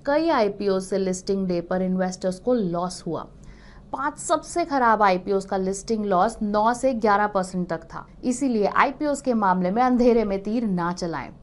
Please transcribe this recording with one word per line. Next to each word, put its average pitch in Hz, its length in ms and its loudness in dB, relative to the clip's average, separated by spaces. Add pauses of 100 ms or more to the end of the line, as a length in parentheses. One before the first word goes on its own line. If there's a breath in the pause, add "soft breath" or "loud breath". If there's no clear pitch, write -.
कई 311 240 2
आईपीओ 202 500 2
से 190 180 -2
लिस्टिंग 190 500 -2
डे 175 140 0
पर 185 200 -2
इन्वेस्टर्स 185 580 -2
को 247 140 0
लॉस 175 540 -2
हुआ। 156 200 -6 (640 loud breath)
पांच 285 280 -6
सबसे 339 460 -2
खराब 233 380 2
आईपीओज़ 196 440 2
का 202 100 -2
लिस्टिंग 196 480 -2
लॉस 202 360 2
नौ 214 320 2
से 262 200 0
ग्यारह 208 340 2
परसेंट 185 420 -2
तक 165 140 -6
था। - 240 -16 (160)
इसीलिए 247 420 0
आईपीओज़ 277 580 0
के 254 100 0
मामले 185 380 2
में 233 120 2
अंधेरे 240 400 4
में 196 200 -2
तीर 226 220 -2
ना 175 280 -2
चलाएं, 165 380 -6 (120)